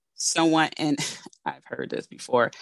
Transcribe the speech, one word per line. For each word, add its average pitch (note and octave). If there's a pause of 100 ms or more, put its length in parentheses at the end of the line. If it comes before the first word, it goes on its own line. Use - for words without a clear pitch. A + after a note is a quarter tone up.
(160)
someone, D#3+
and D3+
<laughs> -
I've C#3
heard C3
this -
before, - (100)